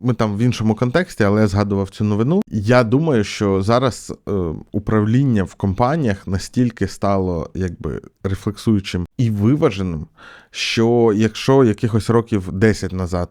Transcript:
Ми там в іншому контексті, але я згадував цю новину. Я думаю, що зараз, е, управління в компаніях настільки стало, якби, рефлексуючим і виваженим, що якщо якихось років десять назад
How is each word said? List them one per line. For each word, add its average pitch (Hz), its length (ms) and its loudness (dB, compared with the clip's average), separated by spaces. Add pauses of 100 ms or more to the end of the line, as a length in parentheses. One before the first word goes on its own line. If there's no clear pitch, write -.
Ми 120 140 0
там 107 220 -2
в 104 40 -2
іншому 110 340 0
контексті, 123 500 0
але 101 160 4
я 107 60 4
згадував 98 440 0
цю - 140 -4
новину. 117 440 0
Я 117 360 2
думаю, 127 400 2
що 98 380 0
зараз, 120 520 0 (140)
е, - 40 -4 (400)
управління 110 720 0
в - 100 -10
компаніях 120 720 -2
настільки 98 600 -2
стало, 92 640 -2
якби, 85 460 -6 (240)
рефлексуючим 98 840 -2 (120)
і 120 120 2
виваженим, 101 760 0 (440)
що 117 680 2
якщо 127 480 4
якихось 110 460 0
років 110 420 0
десять 95 400 2
назад 90 380 -4